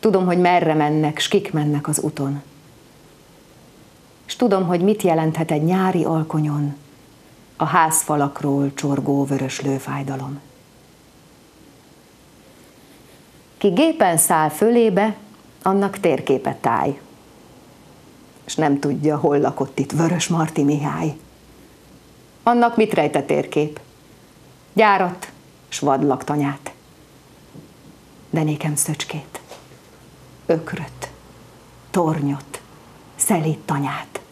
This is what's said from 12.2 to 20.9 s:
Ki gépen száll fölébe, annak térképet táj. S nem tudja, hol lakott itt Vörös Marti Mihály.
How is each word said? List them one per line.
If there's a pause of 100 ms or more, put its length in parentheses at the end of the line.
Ki
gépen
száll
fölébe, (460)
annak
térképet
táj. (1400)
S
nem
tudja,
hol
lakott
itt
Vörös
Marti
Mihály. (1300)